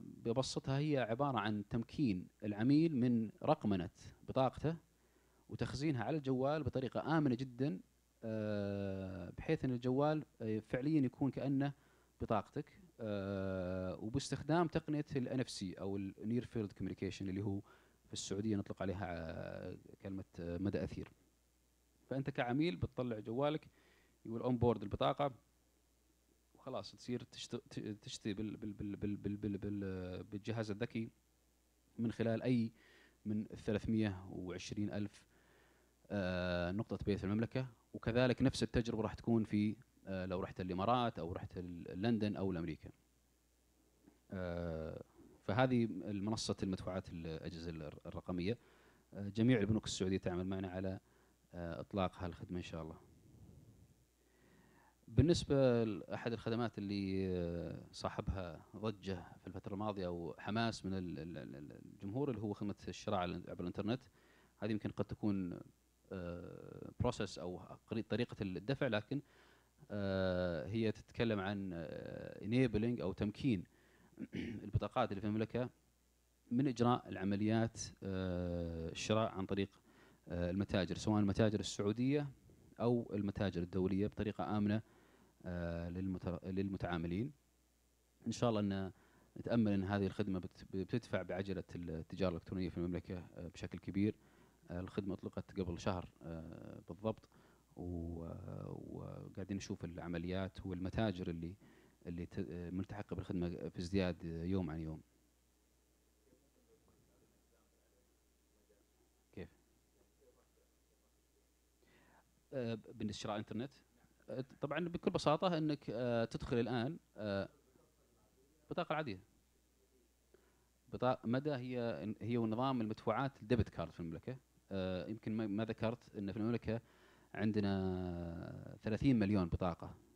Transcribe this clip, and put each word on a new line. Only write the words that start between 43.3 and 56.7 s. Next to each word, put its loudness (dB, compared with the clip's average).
آه، -4
فهذه 4
المنصة -2
المدفوعات -2
الأجهزة -8
الر-، -8
الرقمية، -2
آه، -6
جميع 6
البنوك 2
السعودية 2
تعمل -2
معنا -2
على، -2
آه، -6
إطلاق 0
هالخدمة -6
إن -2
شاء -8
الله. -10
بالنسبة 6
لأحد -2
الخدمات -2